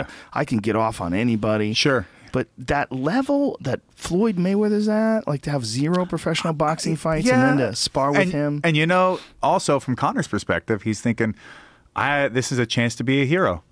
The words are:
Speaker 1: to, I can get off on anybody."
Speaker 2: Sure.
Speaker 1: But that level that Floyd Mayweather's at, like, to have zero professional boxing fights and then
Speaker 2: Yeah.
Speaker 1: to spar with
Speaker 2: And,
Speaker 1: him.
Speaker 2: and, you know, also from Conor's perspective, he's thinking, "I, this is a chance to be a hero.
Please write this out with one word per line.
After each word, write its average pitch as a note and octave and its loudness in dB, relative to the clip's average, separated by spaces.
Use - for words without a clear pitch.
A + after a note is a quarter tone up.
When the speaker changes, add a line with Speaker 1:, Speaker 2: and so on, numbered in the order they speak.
Speaker 1:
to, - -6
I C#3 -2
can B2+ -2
get G#2+ 0
off A2 0
on F2 -4
anybody." G#2+ 0
Speaker 2:
Sure. B2+ 2
Speaker 1:
But B2+ -2
that C#3+ -2
level C4 0
that C3 -4
Floyd F#3+ 0
Mayweather's G#3 2
at, A3 2
like, D3 -2
to D3+ -4
have C#3 -2
zero D3 0
professional E3 -2
boxing D#3 0
fights D#3+ 0
and B3+ 6
then C4 4
Speaker 2:
Yeah. A#2 0
Speaker 1:
to - -8
spar C#3 -2
with D3 4
Speaker 2:
And, F#3 0
Speaker 1:
him. D3 -2
Speaker 2:
and, D#3+ 2
you D#3 2
know, F#3 2
also D3+ 2
from B2+ -2
Conor's G#3 0
perspective, G2 -2
he's G#2+ -2
thinking, A2+ 0
"I, C#3 2
this B2 -2
is B2+ 0
a A#2+ 2
chance A#2+ 0
to B2 -6
be C3+ 2
a - 2
hero. B2+ 0